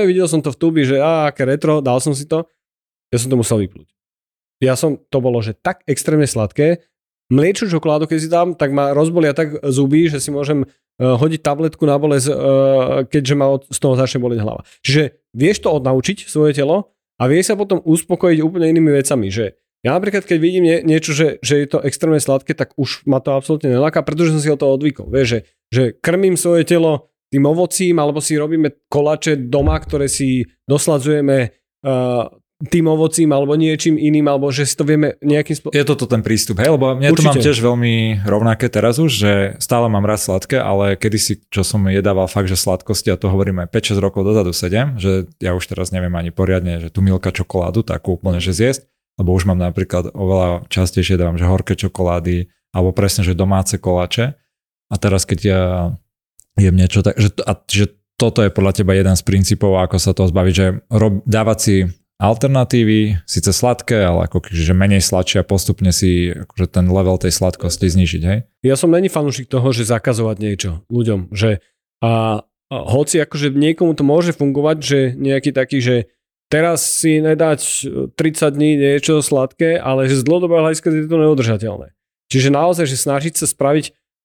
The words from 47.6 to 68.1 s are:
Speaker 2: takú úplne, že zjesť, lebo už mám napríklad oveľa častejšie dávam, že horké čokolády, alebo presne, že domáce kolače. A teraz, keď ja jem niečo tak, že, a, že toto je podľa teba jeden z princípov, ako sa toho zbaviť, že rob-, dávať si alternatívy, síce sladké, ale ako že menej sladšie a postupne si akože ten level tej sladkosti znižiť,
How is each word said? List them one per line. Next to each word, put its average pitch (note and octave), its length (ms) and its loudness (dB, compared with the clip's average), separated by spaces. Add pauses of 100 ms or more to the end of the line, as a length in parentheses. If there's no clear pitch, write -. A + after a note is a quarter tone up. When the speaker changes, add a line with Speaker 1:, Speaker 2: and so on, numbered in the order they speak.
Speaker 2:
takú E2+ 320 -4
úplne, F2 240 -2
že F2 160 -4
zjesť, B2 320 -2 (280)
lebo F2+ 160 0
už F#2 160 0
mám F2+ 120 0
napríklad F2+ 520 -4
oveľa F#2 560 -2
častejšie F#2 480 0
dávam, E2+ 240 -2
že F2 80 2
horké F#2 240 0
čokolády, F2+ 800 -2 (240)
alebo F#2 160 2
presne, G2 320 0
že F#2 80 0
domáce F#2+ 480 0
kolače. F#2 560 -2 (560)
A - 80 -2
teraz, F#2+ 240 0
keď F#2 160 -2
ja F#2+ 220 2 (1000)
jem F#2 160 4
niečo F#2 240 4
tak, - 160 0
že, G2+ 240 2
a, G2+ 240 -4
že - 320 -2 (240)
toto A2+ 240 2
je G2 80 2
podľa F#2+ 320 0
teba F#2 80 2
jeden F#2+ 240 4
z - 80 -4
princípov, F#2+ 560 2
ako F#2 160 0
sa F#2+ 160 0
toho F#2 160 2
zbaviť, F2+ 280 2
že G2 100 2 (260)
rob-, G#2+ 320 2
dávať A2 360 0
si G#2 140 2 (420)
alternatívy, A2 1120 2
síce F#2+ 240 -2
sladké, A#2+ 480 0
ale F2 240 2
ako E2 240 -4
že E2 240 0
menej F#2+ 320 4
sladšie F2+ 400 0
a - 40 -8
postupne F#2+ 440 0
si F2+ 400 0
akože - 400 -6
ten F2+ 160 2
level F#2 320 2
tej F2+ 160 0
sladkosti F2+ 560 -2
znižiť, E2 320 0